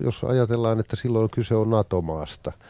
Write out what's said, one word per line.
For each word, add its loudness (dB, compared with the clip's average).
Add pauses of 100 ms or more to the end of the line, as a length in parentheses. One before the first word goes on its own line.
jos -4
ajatellaan, 2
että -4
silloin 0
kyse 0
on 2
nato-maasta -2 (180)